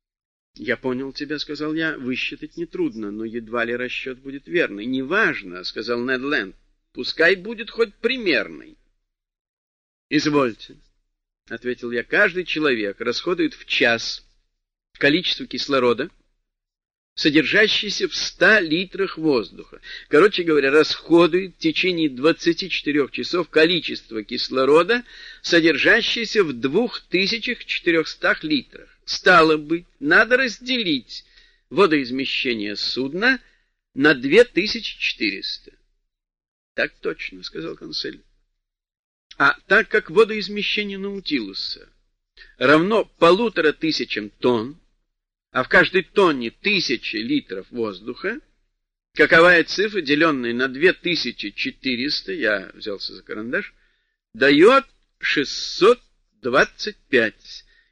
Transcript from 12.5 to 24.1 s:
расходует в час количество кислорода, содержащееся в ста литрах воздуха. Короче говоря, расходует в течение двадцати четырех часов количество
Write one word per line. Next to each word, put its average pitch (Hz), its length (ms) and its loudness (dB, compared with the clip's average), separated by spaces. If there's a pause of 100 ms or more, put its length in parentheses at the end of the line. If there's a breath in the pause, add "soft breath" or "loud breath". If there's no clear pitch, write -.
расходует 151 520 -4
в - 120 -20
час - 600 0 (720)
количество 147 480 0
кислорода, 123 640 0 (1080)
содержащееся 180 920 0
в - 80 -6
ста 202 460 2
литрах 175 560 -4
воздуха. 120 640 -2 (260 loud breath)
Короче 185 360 4
говоря, 147 280 2
расходует 170 840 4
в - 20 -20
течение 165 520 0
двадцати 160 600 0
четырех 143 420 -2
часов 160 380 -4
количество 156 760 0